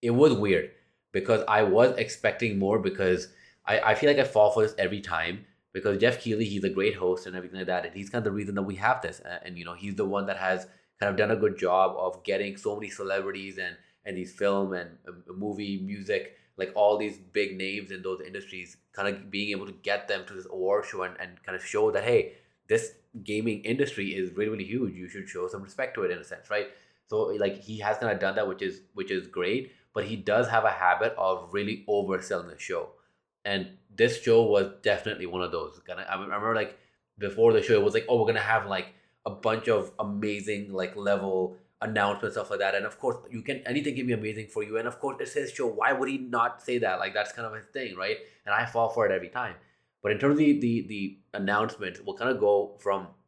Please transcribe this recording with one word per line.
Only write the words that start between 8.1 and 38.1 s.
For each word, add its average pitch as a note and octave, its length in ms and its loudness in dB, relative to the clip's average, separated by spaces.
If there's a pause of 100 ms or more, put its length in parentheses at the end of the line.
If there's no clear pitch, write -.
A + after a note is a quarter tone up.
of A2 40 -4
the G2+ 120 0
reason G2+ 200 -4
that G2 80 0
we F#2+ 120 -4
have A#2 260 2
this. - 220 -8
A-, F2 220 -10
and, F2+ 120 -12
you E2+ 80 -12
know, F2 100 -10
he's G2 200 -8
the G2+ 100 2
one G2 200 0
that G2 120 -2
has F#2 280 0 (340)
kind G2+ 100 2
of G2 60 -2
done G#2 140 4
a A2+ 60 4
good G2+ 220 2
job F#2 400 4
of F2+ 260 -4
getting G2+ 340 -2
so G#2 180 -4
many G#2 140 -10
celebrities G2 720 -6
and, F2+ 180 -6 (280)
and G2 120 -8
these F2+ 160 -8
film G2 400 2
and, E2+ 240 -8 (100)
uh, F#2 40 -16 (220)
movie, G2 460 -6
music, G2 580 -4 (200)
like, F#2+ 160 -4
all G#2 240 6
these G#2 200 -4
big F#2+ 400 -4
names F#2+ 340 -8
in F#2 100 -12
those F#2 200 -6
industries, F#2+ 560 -14 (160)
kind G2+ 140 -4
of G2+ 220 -6
being G2+ 220 -4
able G2 160 -6
to G2 60 -14
get G2+ 340 -2
them F#2+ 180 -4
to G#2+ 80 -16
this F#2 160 -14
award F#2+ 360 2
show F#2+ 180 -6
and, F2+ 160 -6
and F2+ 240 -14
kind F#2 120 -8
of F#2 80 -8
show G#2+ 280 2
that, G2+ 120 0
"Hey, A2+ 300 2 (340)
this A2+ 280 0 (280)
gaming G#2+ 380 -2
industry G#2+ 540 -2
is F#2 180 -4
really, G#2 160 0
really G#2+ 140 -6
huge. G2+ 320 -4
You F2+ 120 -12
should G2 220 -12
show F2+ 180 -6
some G2 140 -8
respect C3 340 -8
to G#2 80 -4
it," F2 80 0
in F2 60 -4
a - 60 -12
sense, - 260 -16
right? G#2 180 -2 (400)
So, G#2+ 200 0
like, G2 300 0
he A2 220 -12
has G#2 180 0
kinda A2+ 180 0
done G2 200 -2
that, G#2 120 0
which F#2+ 140 -6
is, F#2+ 200 -6 (120)
which F#2+ 180 -6
is F#2 160 -4
great, G#2 440 -4 (220)
but G2+ 120 -4
he A2 100 -6
does G#2 340 2
have A2 160 4
a G#2+ 60 4
habit F2+ 460 2
of F2+ 360 -2
really G2+ 340 -4
overselling F#2+ 640 -2
the D2+ 80 -18
show. - 340 -6 (540)
And G2 320 -4 (120)
this A#2 320 2
show A#2 220 6
was G2+ 240 4 (140)
definitely G2 440 -2
one F2+ 160 -4
of F2 100 -4
those. D#2 360 -6
Kinda, F#2 240 -10
I, G2 40 -4
I F#2+ 60 -6
remember, G#2 320 -2
like, G#2+ 240 -2 (400)
before G#2 360 4
the G#2 100 6
show, A#2+ 100 4
it G#2 100 8
was G2+ 100 4
like, A2+ 160 0
"Oh, B2 100 6